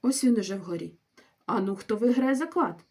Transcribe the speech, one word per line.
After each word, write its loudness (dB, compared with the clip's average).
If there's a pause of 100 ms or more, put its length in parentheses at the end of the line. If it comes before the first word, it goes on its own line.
Ось 0
він 6
уже -4
вгорі. -8 (520)
А -2
ну, -2
хто -4
виграє 2
заклад? -2